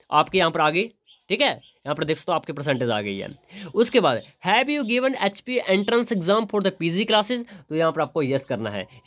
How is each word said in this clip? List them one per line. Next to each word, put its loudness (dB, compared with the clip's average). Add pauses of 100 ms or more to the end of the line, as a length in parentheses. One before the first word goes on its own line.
(120)
आपके 2
यहाँ 4
पर 0
आ 6
गई, -2 (380)
ठीक 0
है, 2
यहाँ -8
पर -4
देख -2
सकते -6
हो 2
आपकी -6
परसेंटेज -2
आ 0
गई -4
है। -8 (460)
उसके 4
बाद, 2 (260)
"Have 2
you -2
given 0
एचपी -2
entrance 2
exam 2
for -2
the 2
पीजी -2
classes?" 0 (240)
तो -4
यहाँ 4
पर -2
आपको 0
यस 0
करना -4
है। -6 (200)